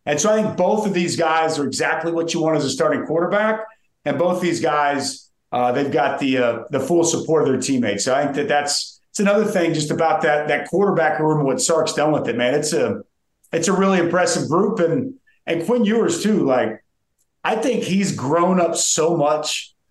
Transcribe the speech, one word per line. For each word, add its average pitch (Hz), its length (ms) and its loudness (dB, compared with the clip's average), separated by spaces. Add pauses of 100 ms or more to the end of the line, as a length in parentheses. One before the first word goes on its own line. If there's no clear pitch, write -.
And 147 140 0
so 208 120 2
I 214 100 2
think - 140 -4
both 208 300 0
of 190 80 -2
these 170 220 -2
guys 160 420 0
are 143 80 -2
exactly 156 460 -2
what 165 200 -2
you 165 80 -2
want 156 160 2
as 135 80 0
a 131 60 -2
starting 151 360 0
quarterback. 202 540 0 (440)
And 139 140 -2
both 175 220 0
these 175 200 -2
guys, 147 680 -2 (200)
uh, 123 220 0
they've 135 180 -2
got 135 300 0
the, 131 180 0
uh, 113 200 0 (120)
the 139 100 -2
full 170 240 2
support 156 380 0
of 135 60 2
their 127 120 0
teammates. 117 440 -2
So 131 100 0
I 143 100 2
think 135 120 -4
that 139 120 -2
that's, - 520 -2 (100)
it's - 100 -8
another 202 240 2
thing 170 300 0
just 151 160 -2
about 156 320 0
that, 151 260 2
that - 200 -2
quarterback 170 520 0
room 156 180 2
and 139 80 0
what 127 140 0
Sark's 160 340 0
done 151 180 2
with 135 160 -2
it, 117 80 -2
man. 123 180 2
It's 147 180 -2
a, 123 280 0 (520)
it's 165 160 0
a 190 40 2
really 190 260 4
impressive 170 500 0
group. 202 320 2
And, 151 340 0 (320)
and 165 180 -2
Quinn 233 200 2
Ewers 202 380 0
too, 196 220 2
like, 120 400 0 (600)
I 202 120 0
think 226 280 -2
he's 185 320 0
grown 170 440 2
up 165 140 0
so 165 420 0
much 151 580 -2 (160)